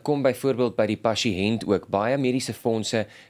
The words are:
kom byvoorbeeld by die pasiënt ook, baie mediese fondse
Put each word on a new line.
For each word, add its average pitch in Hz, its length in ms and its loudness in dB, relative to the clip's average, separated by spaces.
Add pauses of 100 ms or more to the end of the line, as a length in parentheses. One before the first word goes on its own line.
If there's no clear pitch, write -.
kom 147 180 0
byvoorbeeld 123 540 0
by 110 100 2
die 104 120 0
pasiënt 107 680 0
ook, 95 220 0
baie 110 280 0
mediese 123 360 -2
fondse 110 520 -2 (240)